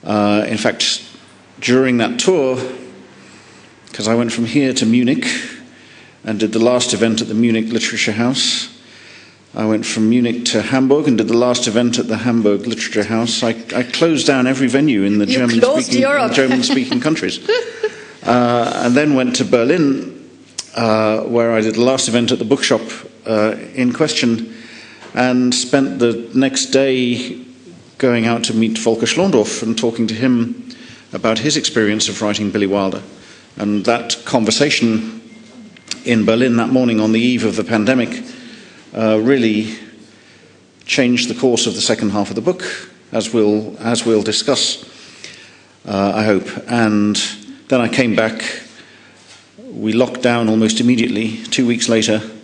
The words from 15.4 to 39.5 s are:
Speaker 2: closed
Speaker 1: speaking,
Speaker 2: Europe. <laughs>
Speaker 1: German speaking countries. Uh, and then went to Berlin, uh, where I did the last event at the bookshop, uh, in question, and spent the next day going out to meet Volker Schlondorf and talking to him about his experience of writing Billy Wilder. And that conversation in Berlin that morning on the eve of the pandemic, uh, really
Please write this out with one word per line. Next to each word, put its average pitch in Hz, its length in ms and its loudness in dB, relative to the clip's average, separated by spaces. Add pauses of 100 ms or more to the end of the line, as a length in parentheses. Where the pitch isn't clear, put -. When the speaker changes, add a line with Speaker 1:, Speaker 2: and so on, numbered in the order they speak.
Speaker 2:
closed 254 260 2
Speaker 1:
speaking, 123 160 2
Speaker 2:
Europe. 277 300 2
<laughs> 135 100 2
Speaker 1:
German 127 200 2
speaking 127 380 0
countries. 151 380 -2 (840)
Uh, 120 600 2
and 123 120 2
then 147 180 2
went 127 220 0
to 127 80 0
Berlin, 131 680 2 (640)
uh, 110 460 2
where 117 320 0
I 110 80 2
did 107 160 0
the 117 60 2
last 127 260 2
event 117 220 0
at 117 80 0
the 117 60 -4
bookshop, 120 380 0 (440)
uh, 107 280 2 (200)
in 123 180 0
question, 123 640 -2 (600)
and 123 400 2
spent 139 440 0
the 120 360 0
next 135 320 0
day 131 680 0 (640)
going 120 280 2
out 117 180 0
to 110 100 -4
meet 113 240 0
Volker 113 280 0
Schlondorf 151 560 2
and 113 140 -2
talking 113 300 -2
to 107 80 -4
him 120 480 0 (500)
about 110 280 -2
his 143 160 -2
experience 110 520 0
of 101 140 -6
writing 104 280 -2
Billy 101 160 0
Wilder. 98 360 -2 (540)
And 104 300 -2
that 117 380 -2
conversation 113 960 0 (840)
in 113 200 2
Berlin 117 320 2
that 117 140 0
morning 120 300 2
on 110 120 2
the 113 80 2
eve 117 240 0
of 98 120 0
the 107 80 -2
pandemic, 113 580 0 (760)
uh, 110 240 2
really 113 540 2 (1120)